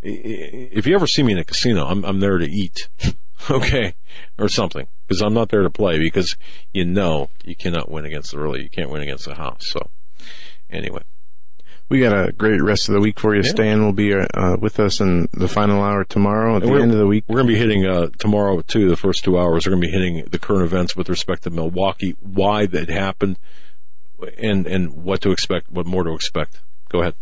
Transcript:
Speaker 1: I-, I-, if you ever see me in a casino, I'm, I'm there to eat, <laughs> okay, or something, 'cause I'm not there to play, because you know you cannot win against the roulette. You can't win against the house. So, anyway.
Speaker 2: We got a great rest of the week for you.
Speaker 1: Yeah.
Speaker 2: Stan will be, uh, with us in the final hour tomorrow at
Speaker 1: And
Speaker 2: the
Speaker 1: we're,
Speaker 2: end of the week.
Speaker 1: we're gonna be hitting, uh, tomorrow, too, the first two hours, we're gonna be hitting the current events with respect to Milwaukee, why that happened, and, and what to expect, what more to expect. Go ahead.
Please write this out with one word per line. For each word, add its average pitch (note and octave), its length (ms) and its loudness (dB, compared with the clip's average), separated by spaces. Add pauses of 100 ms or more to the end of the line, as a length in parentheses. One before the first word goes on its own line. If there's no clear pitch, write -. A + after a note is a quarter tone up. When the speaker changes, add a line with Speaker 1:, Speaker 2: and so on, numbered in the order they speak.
Speaker 1:
I-, G2+ 40 -6
I-, G2+ 640 -4
if G#2 160 0
you E3+ 80 4
ever F3+ 120 2
see - 160 2
me A#2 100 4
in F#2 60 0
a D#2 40 0
casino, F#2+ 420 0
I'm, F#2+ 200 0
I'm G2 140 0
there G2 180 2
to E2+ 120 2
eat, F#2 400 -2 (300)
<laughs> - 300 -4
okay, C3 460 2 (420)
or G#2 120 0
something, F2 380 0 (200)
'cause F#2+ 140 2
I'm G#2 120 2
not A2+ 160 2
there G2+ 140 4
to E2+ 60 4
play, F2 300 2
because E2 360 2 (380)
you F#2 120 2
know F2 440 2 (140)
you E2+ 120 -4
cannot E2+ 340 -2
win D2+ 160 -4
against D2 260 -4
the C#2+ 80 -2
roulette. C#2+ 240 -2
You C#2+ 60 -4
can't D2+ 200 -2
win D2+ 120 -2
against C#2 240 -4
the C#2+ 100 -4
house. C#2+ 340 -4
So, - 200 -4 (800)
anyway. - 320 -4 (880)
Speaker 2:
We C3+ 120 2
got A#2 120 4
a F#2+ 180 2
great G#2+ 300 2
rest G2+ 260 2
of G2+ 60 2
the G2+ 80 4
week G#2 180 2
for G#2+ 160 2
you. G2+ 60 4
Speaker 1:
Yeah. A2+ 80 2
Speaker 2:
Stan G#2+ 340 2
will G#2 100 2
be, G2+ 200 2
uh, F#2+ 460 0
with G#2+ 200 -2
us G#2 220 2
in F2 320 4
the F#2 140 0
final G2+ 340 2
hour G2+ 220 0
tomorrow G#2+ 520 2
at F#2+ 60 2
Speaker 1:
And A#2 80 2
Speaker 2:
the C3 60 4
Speaker 1:
we're, C#3+ 80 4
Speaker 2:
end A#2 80 4
of G#2+ 80 2
the G#2+ 80 4
week. G#2+ 200 2
Speaker 1:
we're A2+ 100 0
gonna C3 100 4
be A2+ 100 4
hitting, G#2+ 260 2
uh, F2+ 260 0 (100)
tomorrow, G2+ 420 2
too, G#2 260 2
the F2 80 4
first - 280 0
two F2+ 160 4
hours, E2+ 260 2
we're F#2+ 60 2
gonna F#2 100 2
be E2+ 80 0
hitting F2+ 400 0
the F#2+ 80 -2
current G2 260 0
events F2 320 0
with F#2 140 -2
respect F2+ 340 -2
to F#2 60 -4
Milwaukee, F2 720 -2
why G2+ 460 0
that F2 220 0
happened, G2 500 0 (1000)
and, G2 300 0
and E2 360 0
what F#2 180 0
to G2 100 2
expect, F2+ 400 -2
what F2 160 -2
more F#2 160 0
to E2 100 0
expect. - 460 -2 (300)
Go F2+ 120 0
ahead. E2+ 200 0